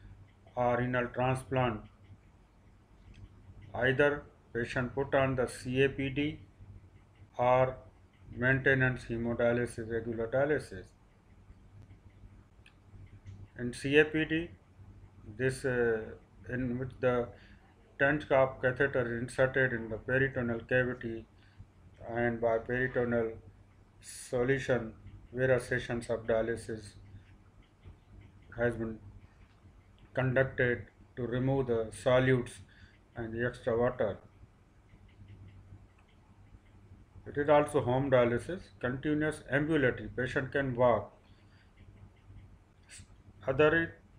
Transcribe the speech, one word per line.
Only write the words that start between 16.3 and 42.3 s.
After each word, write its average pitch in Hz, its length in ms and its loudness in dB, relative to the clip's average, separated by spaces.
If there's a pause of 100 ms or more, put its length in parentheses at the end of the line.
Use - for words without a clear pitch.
in 123 300 -4
which 131 200 -10
the 123 280 2 (720)
Tench 143 280 2
catheter 131 800 2 (100)
is 117 60 -6
inserted 131 520 2
in 113 160 -6
the 107 80 -6
peritoneal 127 640 -2
cavity, 123 640 -2 (840)
and 117 320 0
by 117 160 4
peritoneal 120 800 0 (640)
solution, 123 920 -2 (380)
various 127 360 2
sessions 120 420 -4
of 113 160 -2
dialysis 113 680 -2 (1600)
has 120 180 0
been 113 220 -6 (1200)
conducted 127 720 2 (280)
to 120 120 -4
remove 131 400 0
the 113 240 -2
solutes 127 720 2 (520)
and 113 160 -8
the 117 140 -2
extra 120 320 -2
water. 107 400 0 (3000)
It 110 100 -8
is 147 120 0
also 147 320 4
home 131 280 0
dialysis, 123 680 2
continuous 151 720 -2
ambulatory, 135 680 0
patient 131 340 -4
can 135 240 0
walk. 117 380 4 (2250)